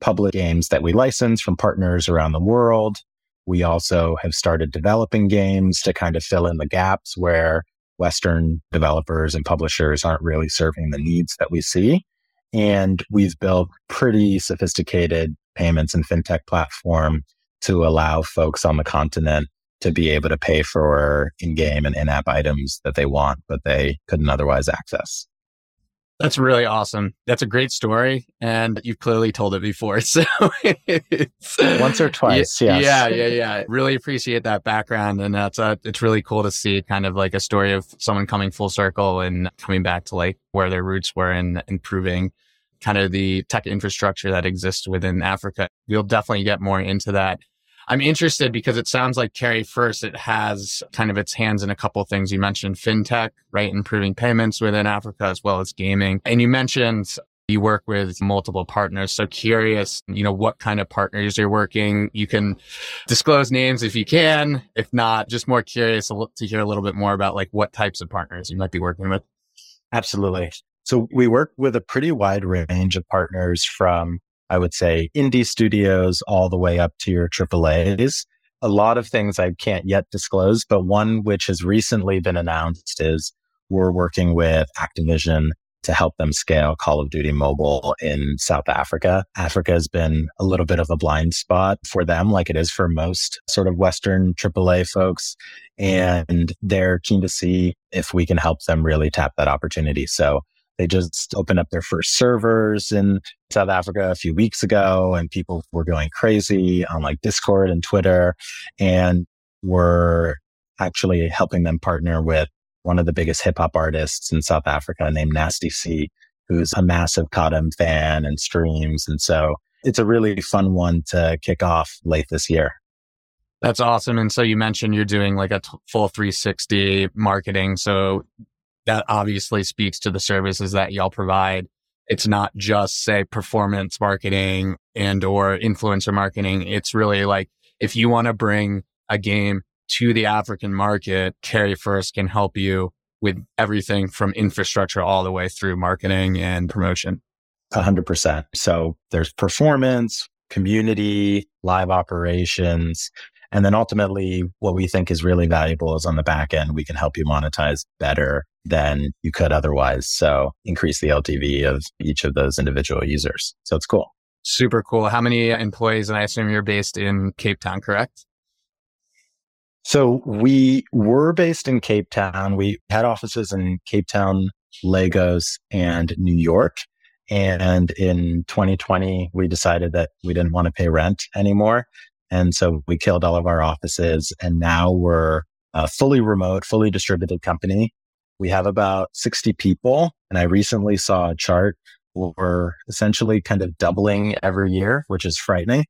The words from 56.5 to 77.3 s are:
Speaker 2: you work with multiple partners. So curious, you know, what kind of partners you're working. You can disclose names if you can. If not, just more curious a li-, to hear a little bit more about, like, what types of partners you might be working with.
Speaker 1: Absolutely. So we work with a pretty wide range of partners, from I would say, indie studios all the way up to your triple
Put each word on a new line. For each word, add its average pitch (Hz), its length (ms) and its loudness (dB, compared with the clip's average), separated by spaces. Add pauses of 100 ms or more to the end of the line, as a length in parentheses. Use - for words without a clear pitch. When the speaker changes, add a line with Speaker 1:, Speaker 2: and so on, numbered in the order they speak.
Speaker 2:
you 104 120 2
work 107 280 2
with 101 340 -2
multiple 98 420 -2
partners. 98 480 -4
So 107 140 -2
curious, 110 800 0
you 98 160 -4
know, 101 100 2
what 104 280 -2
kind 104 180 -2
of 98 100 -4
partners 101 480 -2
you're 104 120 2
working. 104 640 0
You 104 160 -4
can 104 280 0 (520)
disclose 139 420 2
names 127 320 0
if 110 140 -4
you 107 80 2
can. 147 580 2 (140)
If 110 160 -4
not, 113 360 0
just 117 200 -6
more 123 140 2
curious 113 460 -2
a 110 60 -8
li-, 107 220 -6
to 113 100 -6
hear 107 140 -2
a 107 40 0
little 104 200 -2
bit 98 100 -4
more 101 200 0
about, 98 200 -2
like, 98 160 -4
what 104 220 -2
types 104 280 -4
of 87 80 -12
partners 90 400 -10
you 92 80 -8
might 95 140 -4
be 90 80 -6
working 90 300 -4
with. 95 160 -2 (680)
Speaker 1:
Absolutely. 98 600 -4 (320)
So 117 280 0
we 127 140 4
work 123 300 2
with 131 180 0
a 117 60 -2
pretty 147 320 -4
wide 101 320 0
range 90 500 0
of 92 140 -6
partners, 90 560 -2
from 87 560 0 (320)
I 92 60 2
would 90 160 0
say, 82 420 2
indie 127 300 2
studios 95 800 2
all 92 200 4
the 90 100 0
way 87 200 2
up 85 220 2
to - 100 -4
your 87 160 2
triple 82 400 0